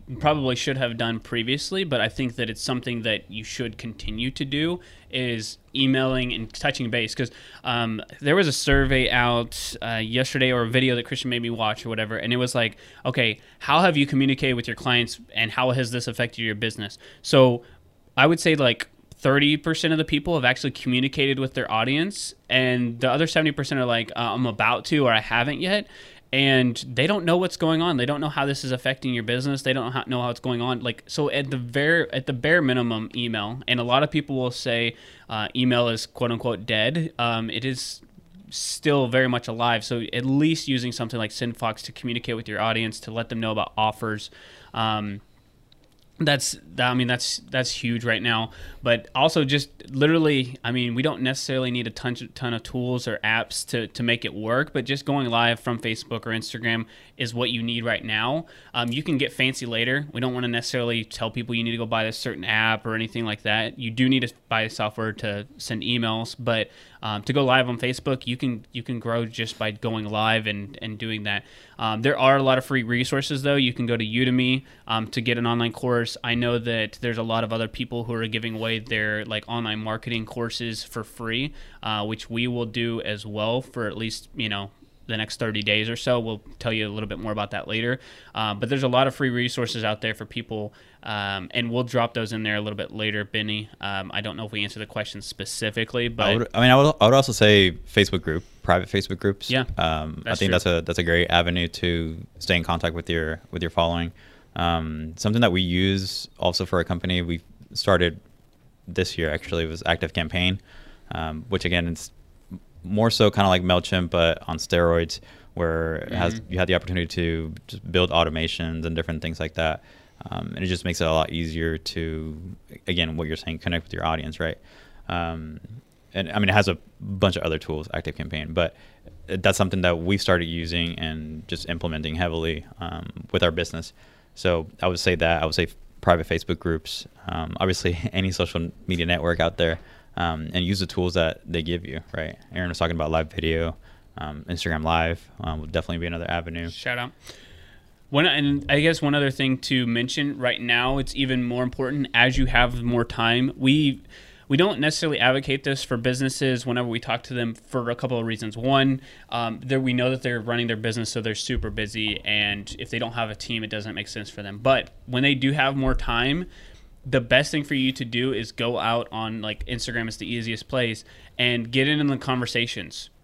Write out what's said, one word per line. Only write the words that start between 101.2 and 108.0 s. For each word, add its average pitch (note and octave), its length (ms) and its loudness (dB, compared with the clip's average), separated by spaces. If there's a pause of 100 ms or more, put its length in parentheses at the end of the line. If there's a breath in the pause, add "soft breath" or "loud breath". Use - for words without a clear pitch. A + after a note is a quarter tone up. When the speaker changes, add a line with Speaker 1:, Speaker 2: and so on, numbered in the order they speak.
Speaker 2:
avenue F2 400 2
to E2+ 580 -4 (120)
stay - 180 2
in E2+ 80 0
contact E2+ 300 0
with E2+ 160 -6
your, D#2+ 400 -2
with E2+ 120 -6
your E2 80 -2
following. E2+ 400 0 (460 soft breath)
Um, D#2+ 600 -2
something A2 240 2
that G2 100 6
we F#2 80 2
use F#2+ 680 0 (100)
also F2+ 260 0
for F2+ 140 0
our E2+ 60 2
company, F2+ 360 -2
we E2+ 220 -4 (320)
started F2 460 2 (680)